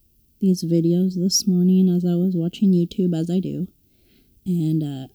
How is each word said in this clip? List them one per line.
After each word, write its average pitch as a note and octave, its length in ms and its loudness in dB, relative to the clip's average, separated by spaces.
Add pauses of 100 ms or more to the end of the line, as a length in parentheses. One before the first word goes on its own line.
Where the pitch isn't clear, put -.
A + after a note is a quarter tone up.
(380)
these F#3 240 0
videos E3+ 580 0
this - 280 0
morning F#3 400 4
as F3 160 0
I F3 100 0
was F3+ 220 0
watching F3 340 0
YouTube, F3 420 0
as D#3+ 160 -4
I F3+ 120 -2
do, D3+ 260 -6 (760)
and, D#3+ 400 -2
uh, C3+ 300 -10